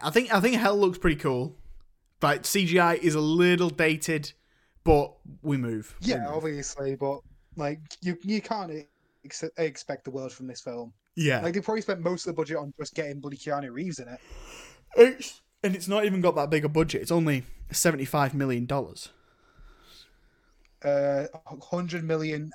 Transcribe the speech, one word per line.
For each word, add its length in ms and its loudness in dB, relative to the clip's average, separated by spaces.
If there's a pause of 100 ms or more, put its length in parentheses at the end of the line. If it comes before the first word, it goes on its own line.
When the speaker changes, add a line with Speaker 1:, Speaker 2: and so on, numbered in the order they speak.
Speaker 1:
I 80 -4
think, 220 2
I 80 6
think 160 4
hell 200 2
looks 220 2
pretty 160 2
cool. 420 -2 (640)
Like, 240 2
C 220 2
G 120 4
I 160 6
is 200 2
a 60 2
little 500 4
dated, 600 0 (520)
but 300 4 (280)
we 160 0
move. 440 -4
We 80 -2
Speaker 2:
Yeah, 100 0
Speaker 1:
move. 160 -6
Speaker 2:
obviously, 600 -4
but, 260 -4 (340)
like, 240 -4 (220)
you, 200 -4
you 200 -2
can't 300 -6 (540)
ex-, 180 -12 (140)
expect 460 -4
the 80 -10
world 200 -8
from 140 -16
this 160 -14
film. 320 -12 (220)
Speaker 1:
Yeah. 260 2
Speaker 2:
Like, 140 -2
they 60 -2
probably 200 -2
spent 200 -4
most 260 -2
of 80 -6
the 40 -2
budget 180 -4
on 220 -8
just 160 -12
getting 240 -6
bloody 180 -10
Keanu 340 -6
Reeves 280 -6
in 80 -14
it. 120 -16 (760)
Speaker 1:
It's, 460 6 (220)
and 120 0
it's 120 -8
not 180 2
even 160 2
got 140 4
that 140 0
big 160 2
a 40 0
budget. 340 0
It's 80 -4
only 320 2 (280)
seventy-five 640 0
million 320 0
dollars. 440 -6 (1700)
Speaker 2:
Uh, 440 2 (340)
hundred 420 -4
million 520 -2